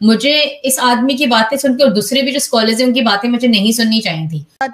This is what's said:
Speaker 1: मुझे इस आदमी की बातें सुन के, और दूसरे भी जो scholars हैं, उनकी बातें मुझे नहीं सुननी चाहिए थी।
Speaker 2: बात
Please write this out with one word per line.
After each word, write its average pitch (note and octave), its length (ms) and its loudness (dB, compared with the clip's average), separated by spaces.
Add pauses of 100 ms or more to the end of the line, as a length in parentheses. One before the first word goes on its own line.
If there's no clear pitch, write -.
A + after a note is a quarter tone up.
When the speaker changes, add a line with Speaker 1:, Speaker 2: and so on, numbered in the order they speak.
Speaker 1:
मुझे A#3+ 380 2
इस C#4 380 -4
आदमी B3 360 0
की C#4 120 0
बातें A#3 300 2
सुन C4 180 0
के, C#4 100 2
और A#3 80 4
दूसरे G#3 300 -2
भी C4 100 -2
जो C#4+ 60 -2
scholars A3 420 0
हैं, B3+ 60 2
उनकी B3+ 140 2
बातें A3+ 280 0
मुझे A#3+ 200 0
नहीं G#3+ 240 2
सुननी A3+ 280 0
चाहिए D#3+ 280 -4
थी। D#3+ 100 -6
Speaker 2:
बात B3+ 360 -8